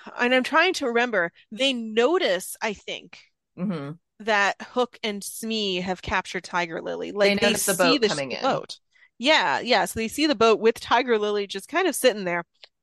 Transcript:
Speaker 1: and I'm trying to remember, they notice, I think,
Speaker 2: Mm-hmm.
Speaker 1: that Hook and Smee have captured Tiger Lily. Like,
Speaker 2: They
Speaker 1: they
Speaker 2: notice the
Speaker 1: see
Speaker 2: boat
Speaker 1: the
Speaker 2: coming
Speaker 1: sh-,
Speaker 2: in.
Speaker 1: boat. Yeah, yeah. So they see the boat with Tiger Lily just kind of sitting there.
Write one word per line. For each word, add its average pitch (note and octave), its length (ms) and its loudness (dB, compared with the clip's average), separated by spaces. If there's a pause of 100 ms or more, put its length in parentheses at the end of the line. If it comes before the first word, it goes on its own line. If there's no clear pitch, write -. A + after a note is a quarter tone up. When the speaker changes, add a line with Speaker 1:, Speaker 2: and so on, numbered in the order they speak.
(200)
Speaker 1:
and B3 160 2
I'm B3+ 80 4
trying D#4+ 320 2
to C#4 120 -2
remember, A#3 440 0 (200)
they C4 220 0
notice, B3 880 0
I A3 120 -2
think, - 460 -14 (380)
Speaker 2:
Mm-hmm. E3 340 -6 (340)
Speaker 1:
that G3+ 360 2
Hook - 420 -4
and G3+ 200 -6
Smee G#3+ 580 -4
have F#3 200 -6
captured F#3+ 420 -4
Tiger F3 380 -4
Lily. F3 300 -8
Like, G3+ 180 4
Speaker 2:
They G3+ 60 2
Speaker 1:
they G#3 140 2
Speaker 2:
notice G#3+ 180 0
the G3 80 2
Speaker 1:
see F#3+ 80 2
Speaker 2:
boat F3 180 4
Speaker 1:
the G#3 80 2
Speaker 2:
coming C#3 220 -4
Speaker 1:
sh-, - 40 -6
Speaker 2:
in. - 60 -8
Speaker 1:
boat. - 380 -4 (400)
Yeah, A3+ 400 2
yeah. G3+ 260 2
So - 140 -8
they A3+ 80 -2
see C#4+ 180 -2
the D4+ 100 2
boat G#3+ 240 4
with A3 200 2
Tiger A#3+ 400 2
Lily G#3 260 -2
just G3 240 -12
kind F4+ 180 0
of C4+ 80 0
sitting G#3+ 280 2
there. F3 200 -2 (400)